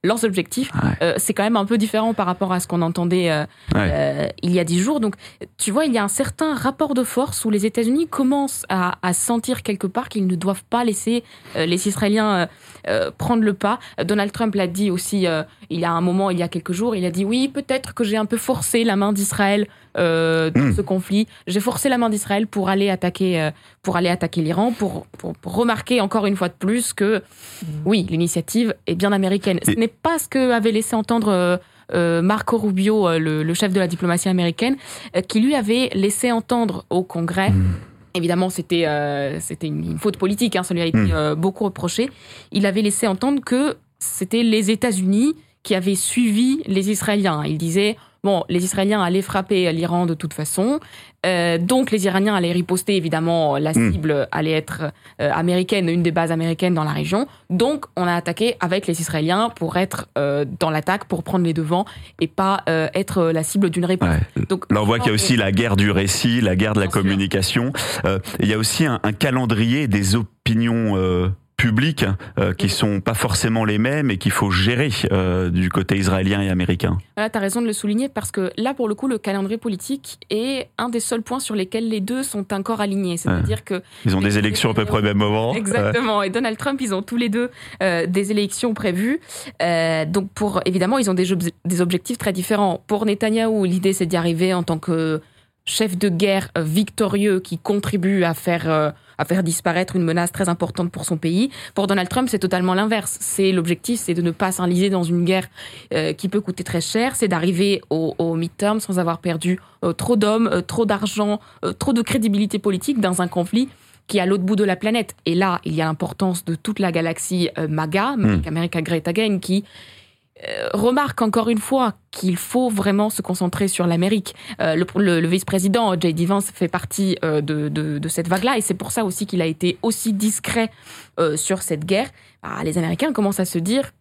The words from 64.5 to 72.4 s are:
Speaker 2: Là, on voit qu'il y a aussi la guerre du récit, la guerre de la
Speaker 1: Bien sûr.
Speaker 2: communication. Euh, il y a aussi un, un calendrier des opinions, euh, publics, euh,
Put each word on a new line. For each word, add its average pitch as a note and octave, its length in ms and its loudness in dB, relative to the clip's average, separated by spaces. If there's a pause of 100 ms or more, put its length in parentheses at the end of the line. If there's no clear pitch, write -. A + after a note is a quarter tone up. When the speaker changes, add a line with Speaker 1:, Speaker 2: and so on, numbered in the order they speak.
Speaker 2:
Là, G#2+ 120 4
on - 20 2
voit A2+ 140 2
qu'il - 80 2
y A2 40 4
a G#2+ 40 2
aussi A2+ 200 2
la G2+ 160 2
guerre G2+ 260 2
du G2+ 120 4
récit, G2+ 520 2
la F#2 140 2
guerre G#2+ 180 2
de G#2 60 2
la F#2+ 60 2
Speaker 1:
Bien F2+ 60 -2
sûr. G2+ 100 0
Speaker 2:
communication. G2 720 0 (320)
Euh, F#2+ 140 2 (200)
il - 80 2
y G#2+ 60 2
a G#2+ 60 0
aussi A2+ 260 0
un, B2+ 160 0
un G#2+ 120 0
calendrier B2 720 2
des G2+ 280 2
opinions, A#2 800 0
euh, F#2 340 2 (280)
publics, B2 460 2 (340)
euh, G2 160 2